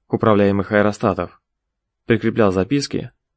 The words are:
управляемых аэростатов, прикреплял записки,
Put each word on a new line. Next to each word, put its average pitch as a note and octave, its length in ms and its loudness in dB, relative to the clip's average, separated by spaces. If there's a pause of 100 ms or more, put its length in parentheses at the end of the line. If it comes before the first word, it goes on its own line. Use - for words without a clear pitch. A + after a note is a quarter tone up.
управляемых G2+ 640 0
аэростатов, G2+ 720 -2 (640)
прикреплял A2 460 0
записки, G2+ 600 -4 (260)